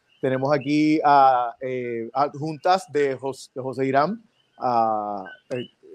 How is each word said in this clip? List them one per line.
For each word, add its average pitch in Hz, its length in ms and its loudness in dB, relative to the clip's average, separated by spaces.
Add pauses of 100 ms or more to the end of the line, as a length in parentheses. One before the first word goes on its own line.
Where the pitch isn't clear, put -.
(220)
Tenemos 135 320 0
aquí 151 500 2
a, 135 560 4
eh, 120 540 -6
adjuntas 147 800 -2
de 139 240 0
Jos-, 131 380 -10
de 131 60 -10
José 131 260 -4
Irán, 151 340 0 (380)
a, 110 680 0 (240)
eh, 123 180 -8 (280)